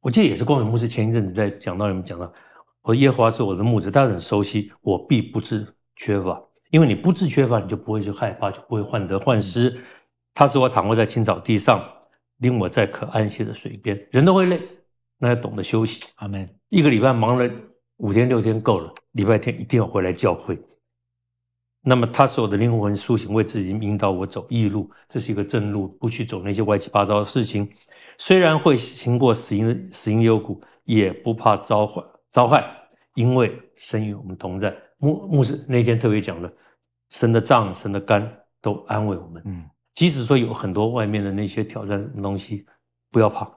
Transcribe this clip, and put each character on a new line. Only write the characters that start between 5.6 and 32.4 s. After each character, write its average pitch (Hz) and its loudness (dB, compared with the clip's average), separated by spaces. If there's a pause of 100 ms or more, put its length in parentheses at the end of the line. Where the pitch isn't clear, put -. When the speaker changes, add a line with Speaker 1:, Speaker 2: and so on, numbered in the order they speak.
Speaker 1:
缺 101 -4
乏。 92 -6 (300)
因 160 8
为 147 6
你 104 2
不 170 0
致 180 -2
缺 135 2
乏， 113 0
你 92 -6
就 104 -4
不 - -8
会 107 -2
去 101 -6
害 101 -6
怕， 101 -6
就 95 -10
不 - -6
会 104 -2
患 101 -6
得 98 -4
患 117 2
失。 107 0
Speaker 2:
嗯。 120 -8 (500)
Speaker 1:
他 143 6
使 139 2
我 127 4
躺 101 0
卧 113 2
在 110 2
青 117 -2
草 92 0
地 107 0
上， 98 4 (560)
领 123 0
我 92 0
在 107 2
可 - -10
安 107 -2
歇 107 -6
的 110 -10
水 - -14
边。 101 -6 (140)
人 135 4
都 185 6
会 185 4
累， 175 0 (560)
那 120 0
要 120 2
懂 110 -8
得 104 -8
休 113 0
息。 - -10 (140)
Speaker 2:
阿 98 -14
门。 98 -8 (180)
Speaker 1:
一 190 4
个 147 6
礼 117 4
拜 131 4
忙 117 2
了 123 2 (480)
五 104 -4
天 117 4
六 120 2
天 110 0
够 107 2
了， 80 -12 (200)
礼 101 -2
拜 120 4
天 - -4
一 120 -10
定 120 0
要 95 0
回 98 -2
来 90 0
教 87 0
会。 - -10 (1300)
那 127 6
么 120 2
他 131 4
使 131 -2
我 110 0
的 101 0
灵 117 2
魂 104 0
苏 110 0
醒， 104 -4
为 110 2
自 107 -4
己 92 -4
引 104 -4
导 98 0
我 95 -4
走 - -12
义 113 0
路， 101 -4 (160)
这 - -10
是 113 -6
一 101 -2
个 101 -4
正 104 -4
路， 98 -4
不 - -6
去 117 -6
走 95 -10
那 101 -6
些 101 -2
歪 101 2
七 - -6
八 101 2
糟 104 2
的 104 0
事 110 -2
情。 104 -6 (480)
虽 190 4
然 160 4
会 147 4
行 120 -2
过 123 4
死 110 -4
荫， 113 -2
死 - -6
荫 113 2
幽 113 4
谷， 101 -8 (240)
也 104 2
不 117 -4
怕 110 2
遭 104 0
害， 95 -10 (260)
遭 123 4